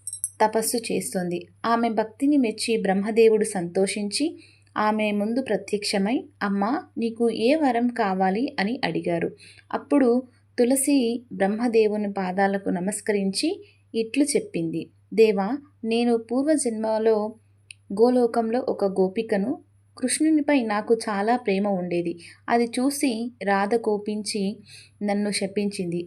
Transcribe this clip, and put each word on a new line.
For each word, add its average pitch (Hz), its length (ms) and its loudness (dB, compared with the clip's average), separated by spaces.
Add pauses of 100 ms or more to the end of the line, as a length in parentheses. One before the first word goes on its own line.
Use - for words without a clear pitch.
(440)
తపస్సు 220 320 0
చేస్తోంది. 180 720 -4 (200)
ఆమె 233 220 2
భక్తిని 226 480 0
మెచ్చి 226 400 0
బ్రహ్మదేవుడు 208 680 4
సంతోషించి 202 1000 -2 (320)
ఆమె 214 340 0
ముందు 214 320 -2
ప్రత్యక్షమై, 208 840 -2 (180)
"అమ్మా, 208 400 -2 (160)
నీకు 226 320 0
ఏ 233 240 2
వరం 247 340 2
కావాలి?" 196 720 0
అని 214 240 -2
అడిగారు. 170 480 -2 (400)
అప్పుడు 254 500 2 (360)
తులసి 247 640 2 (100)
బ్రహ్మదేవుని 214 800 2
పాదాలకు 196 560 0
నమస్కరించి 196 960 -2 (300)
ఇట్లు 226 300 0
చెప్పింది, 165 640 -4 (240)
"దేవా, 214 440 4 (260)
నేను 233 320 2
పూర్వజన్మలో 226 1160 0 (580)
గోలోకంలో 233 680 2
ఒక 202 240 -2
గోపికను. 196 760 0 (400)
కృష్ణునిపై 294 640 2
నాకు 214 320 0
చాలా 220 420 0
ప్రేమ 202 320 0
ఉండేది. 175 500 -2 (300)
అది 233 160 2
చూసి 247 680 -2 (120)
రాధ 202 300 2
కోపించి 208 840 -2 (440)
నన్ను 208 280 0
శపించింది. 190 760 -4